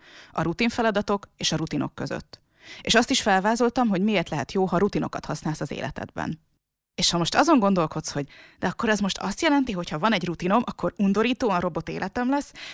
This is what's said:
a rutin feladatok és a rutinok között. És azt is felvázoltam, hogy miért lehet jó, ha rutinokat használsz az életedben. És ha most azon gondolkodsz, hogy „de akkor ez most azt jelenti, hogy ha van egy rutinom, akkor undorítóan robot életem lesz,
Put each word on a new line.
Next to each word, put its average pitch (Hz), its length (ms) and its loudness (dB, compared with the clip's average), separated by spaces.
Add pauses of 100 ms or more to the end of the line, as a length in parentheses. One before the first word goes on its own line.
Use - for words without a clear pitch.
(300)
a - 120 -4
rutin 165 260 0
feladatok 208 680 0
és - 160 -2
a 165 40 -2
rutinok 156 380 -4
között. - 460 -10 (400)
És - 140 -2
azt 233 160 4
is 262 120 2
felvázoltam, 226 680 2
hogy 190 140 2
miért 202 260 0
lehet 147 240 -4
jó, 190 120 2
ha 180 140 2
rutinokat 190 460 0
használsz - 360 -4
az 147 100 -6
életedben. - 720 -8 (540)
És - 160 0
ha 175 80 0
most 165 160 -2
azon 302 240 6
gondolkodsz, 185 540 0
hogy 143 160 -4 (300)
„de - 80 -4
akkor 190 220 -2
ez 208 120 2
most 196 180 -2
azt - 220 -4
jelenti, 285 320 2
hogy 175 160 -4
ha 156 100 -4
van 208 140 2
egy 180 120 0
rutinom, 180 420 2
akkor - 300 -4
undorítóan 202 640 2
robot 165 280 -4
életem 190 420 -4
lesz, 277 220 -2 (220)